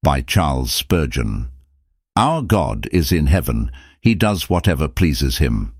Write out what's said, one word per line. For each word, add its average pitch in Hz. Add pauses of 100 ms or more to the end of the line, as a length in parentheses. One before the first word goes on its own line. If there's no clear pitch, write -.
by 69
Charles 65
Spurgeon. 60 (680)
Our 151
God 82
is 85
in 78
heaven. 62 (300)
He 117
does 101
whatever 82
pleases 71
him. 57